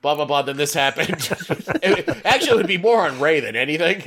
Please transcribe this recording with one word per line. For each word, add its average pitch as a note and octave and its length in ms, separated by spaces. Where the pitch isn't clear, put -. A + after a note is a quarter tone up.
Blah, D3 140
blah, D3 80
blah. C#3+ 180
Then C3+ 140
this C#3+ 180
happened." C#3 360
<laughs> D#3 180
It, F#3+ 240
actually, C4 240
it A#3 60
would F#3 100
be F#3 120
more A3 280
on C3 140
Ray D3+ 180
than A2 160
anything. D#3+ 520